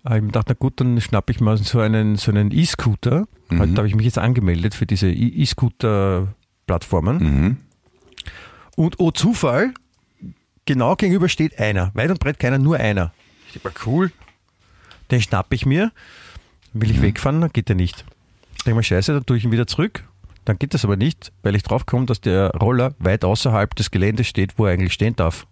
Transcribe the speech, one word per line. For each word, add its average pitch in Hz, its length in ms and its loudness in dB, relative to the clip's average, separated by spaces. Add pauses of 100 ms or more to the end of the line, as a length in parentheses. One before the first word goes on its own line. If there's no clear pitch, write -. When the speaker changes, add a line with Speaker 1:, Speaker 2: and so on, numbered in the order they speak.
Speaker 1:
hab 117 120 0
ich 107 60 2
mir 107 60 -2
gedacht, 107 200 -2
na 127 100 0
gut, - 220 -2
dann 123 200 2
schnapp - 300 -2
ich - 100 -2
mal 107 160 4
so 107 220 0
einen, 107 380 2
so 104 160 0
einen 104 180 2
E-Scooter. 131 760 0 (240)
Speaker 2:
Mhm. 85 100 0
Speaker 1:
Halt, 80 180 2
da 107 40 2
hab 107 40 2
ich 101 80 0
mich 110 120 2
jetzt 120 120 0
angemeldet 101 560 0
für 107 120 -2
diese 98 260 0
E-, 120 160 0 (140)
E-Scooter-Plattformen. 98 1800 -2
Speaker 2:
Mhm. 80 380 2 (1160)
Speaker 1:
Und 165 240 0
oh 170 140 2
Zufall, 185 600 0 (920)
genau 127 320 0
gegenüber 185 320 2
steht - 320 -2
einer. 98 340 0
Weit 131 160 -2
und 185 80 0
breit 143 220 -4
keiner, 131 180 0
nur 147 200 2
einer. 101 340 0 (340)
Ich - 60 -20
denk - 140 -20
mal, 92 60 -8 (140)
cool. 165 240 0 (1000)
Den 123 100 4
schnapp - 300 -2
ich 123 140 -4
mir, 180 260 0 (800)
will 110 180 0
ich - 80 2
Speaker 2:
Mhm. 131 40 2
Speaker 1:
wegfahren, 139 380 0
dann 165 120 0
geht - 160 -2
der 98 80 0
nicht. 90 280 -2 (600)
Denk 117 100 0
mal, 117 60 0
scheiße, 101 300 0
dann 139 140 -2
tue 127 100 2
ich 110 80 -2
ihn 117 80 0
wieder 117 140 0
zurück. - 380 -4 (400)
Dann 101 140 -2
geht - 160 -4
das 127 100 0
aber 101 120 2
nicht, 127 340 -2 (120)
weil 101 120 0
ich 104 80 2
drauf - 240 -4
komme, 127 200 0
dass 117 140 -4
der 95 360 2
Roller 123 420 0
weit 90 260 0
außerhalb 107 520 0
des - 160 -4
Geländes 107 340 0
steht, - 320 -2
wo 107 80 4
er 92 60 2
eigentlich 90 220 0
stehen 113 200 0
darf. - 380 -2